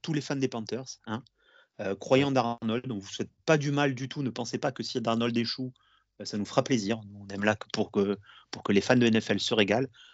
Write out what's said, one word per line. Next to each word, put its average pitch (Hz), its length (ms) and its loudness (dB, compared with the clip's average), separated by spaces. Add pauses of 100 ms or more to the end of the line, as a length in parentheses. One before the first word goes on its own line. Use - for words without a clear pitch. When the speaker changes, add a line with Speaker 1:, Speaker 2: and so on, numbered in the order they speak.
Speaker 1:
tous 160 120 -4
les 147 80 0
fans 143 140 -6
des 131 120 0
Panthers, 120 580 -8
hein. 110 160 -6 (580)
Euh, 101 160 -4
croyez 135 280 4
Speaker 2:
Ouais. 143 60 2
Speaker 1:
en - 20 0
Darnold, 120 600 0
on 101 80 -6
vous 95 80 -12
souhaite - 240 -8 (160)
pas 160 100 6
du 143 140 -2
mal 143 240 2
du 135 120 -6
tout. 147 140 -6
Ne 135 80 -2
pensez 120 300 -4
pas - 120 -2
que - 120 -8
si 117 180 -4
Darnold 117 340 2
échoue, 127 380 -2 (460)
euh, 101 60 -12
ça 110 120 -6
nous 101 80 -4
fera - 180 2
plaisir. 113 440 0
Nous, 101 180 -16
on - 40 -16
aime 98 140 -4
là 104 120 4
que - 180 -8
pour - 160 -2
que, 101 300 0 (320)
pour - 100 -10
que - 100 0
les 98 100 6
fans 127 160 4
de 120 100 6
N 110 120 4
F - 120 0
L 104 80 2
se - 160 -2
régalent. 110 320 4 (260)